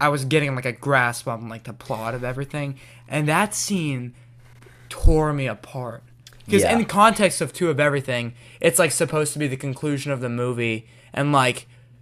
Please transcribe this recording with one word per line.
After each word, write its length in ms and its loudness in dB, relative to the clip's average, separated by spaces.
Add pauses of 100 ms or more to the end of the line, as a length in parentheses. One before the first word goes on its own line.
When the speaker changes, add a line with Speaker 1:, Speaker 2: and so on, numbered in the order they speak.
Speaker 1:
I 80 2
was 160 0
getting, 300 2
like, 120 -6
a 40 0
grasp 560 0
on, 220 -6
like, 160 -12
the 80 -14
plot 420 -8
of 80 -8
everything, 540 -6 (320)
and 180 -2
that 300 0
scene 580 -4 (760)
tore 440 4
me 160 -2
apart. 560 -10 (440)
'Cause 140 4
Speaker 2:
Yeah. 160 4
Speaker 1:
in 60 2
context 560 4
of 120 -4
Two 180 0
of 100 0
Everything, 540 0 (260)
it's, 180 4
like, 140 4
supposed 400 0
to 80 -8
be 80 0
the 80 -4
conclusion 560 -4
of 80 -4
the 80 -4
movie, 580 -2 (260)
and, 200 0
like, 340 2 (360)